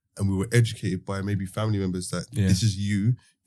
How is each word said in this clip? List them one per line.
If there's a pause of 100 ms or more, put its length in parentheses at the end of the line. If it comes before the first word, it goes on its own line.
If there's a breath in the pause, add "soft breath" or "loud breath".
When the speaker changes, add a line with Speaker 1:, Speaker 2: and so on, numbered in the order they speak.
(180)
Speaker 1:
and
we
were
educated
by
maybe
family
members
that
Speaker 2:
Yeah.
Speaker 1:
this
is
you, (320 soft breath)